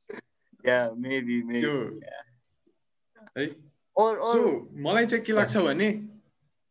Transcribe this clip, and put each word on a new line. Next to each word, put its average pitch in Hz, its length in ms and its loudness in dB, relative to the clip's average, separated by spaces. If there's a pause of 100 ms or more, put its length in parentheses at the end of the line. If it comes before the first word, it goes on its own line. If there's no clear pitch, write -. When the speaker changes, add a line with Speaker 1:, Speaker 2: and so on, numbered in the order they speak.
(680)
Speaker 1:
Yeah, 123 300 4
maybe, 123 460 -2
maybe, 120 160 -2
Speaker 2:
त्यो 139 400 -2
Speaker 1:
yeah। - 260 -16 (1120)
Speaker 2:
है? 156 180 -6 (440)
Speaker 1:
Or, 220 180 4
or 233 180 0
Speaker 2:
So, 202 360 2
मलाई 170 340 0
चाहिँ 226 200 -2
के 220 80 -2
लाग्छ 208 240 2
भने, 190 500 0 (640)